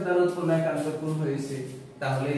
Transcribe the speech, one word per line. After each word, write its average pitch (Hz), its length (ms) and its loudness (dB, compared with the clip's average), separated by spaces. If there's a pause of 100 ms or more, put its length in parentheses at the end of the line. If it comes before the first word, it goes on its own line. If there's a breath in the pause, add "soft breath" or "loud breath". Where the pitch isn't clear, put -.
দ্বারা 180 220 4
উৎপন্ন 165 220 0 (100)
একান্তর 151 420 0
কোণ 156 100 -2 (100)
হয়েছে, 139 340 -2 (460)
তাহলে 135 260 0 (100)